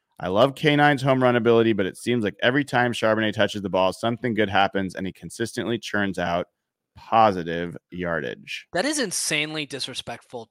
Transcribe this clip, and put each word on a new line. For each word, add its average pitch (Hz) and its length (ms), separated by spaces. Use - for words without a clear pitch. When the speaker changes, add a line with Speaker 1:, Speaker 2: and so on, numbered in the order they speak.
Speaker 1:
I - 80
love 117 260
K 151 220
nine's 147 260
home 131 200
run 123 140
ability, 117 380
but 98 140
it - 100
seems 120 260
like 95 200
every 131 200
time 120 300
Charbonnet 110 400
touches 101 300
the 98 60
ball, 92 220
something 117 440
good 101 160
happens, 98 420
and 95 140
he 87 40
consistently 110 680
churns 98 400
out 87 280
positive 87 800
yardage. 82 840
Speaker 2:
That - 120
is 302 140
insanely 156 640
disrespectful 123 840